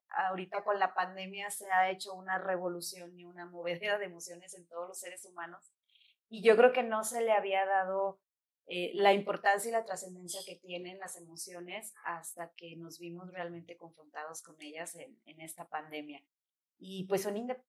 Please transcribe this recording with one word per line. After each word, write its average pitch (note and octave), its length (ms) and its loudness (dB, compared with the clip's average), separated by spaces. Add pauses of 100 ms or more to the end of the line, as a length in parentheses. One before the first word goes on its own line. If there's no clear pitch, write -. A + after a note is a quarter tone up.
ahorita F#3+ 540 -2
con G#3 140 2
la F#3+ 160 2
pandemia F#3+ 560 -4
se G3+ 220 -8
ha F#3 180 8
hecho F#3+ 240 -4
una F#3 240 -2
revolución F3+ 800 -4
y F3 60 -20
una F3 240 -14
movedera F3 500 -2
de G3+ 80 -4
emociones F3 480 -12
en F3+ 140 -20
todos E3+ 220 -8
los F#3 100 -12
seres F#3 260 -12
humanos. F3 460 -14 (580)
Y A3 140 -6
yo A3 120 12
creo B3 160 12
que B3+ 120 4
no A3 200 0
se A#3 180 -2
le A3+ 100 6
había G3 340 4
dado, F#3+ 540 2 (480)
eh, F3+ 260 -4
la G3+ 200 8
importancia G3+ 560 2
y - 20 -2
la A3 140 2
trascendencia F#3 600 -8
que F#3+ 100 -12
tienen F3+ 440 -10
las F3+ 180 -10
emociones F3 760 -12 (100)
hasta E3+ 520 -8
que E3 200 -16
nos E3 240 -14
vimos F3 320 -12
realmente E3+ 440 -10
confrontados D#3+ 680 -14
con D#3 180 -20
ellas D#3 340 -12
en, C#3+ 300 -18
en D#3+ 160 -20
esta D#3+ 260 -14
pandemia. D3+ 540 -10 (640)
Y F#3+ 240 -8
pues F#3+ 160 2
son G#3 140 -2
inde-, B3 320 -6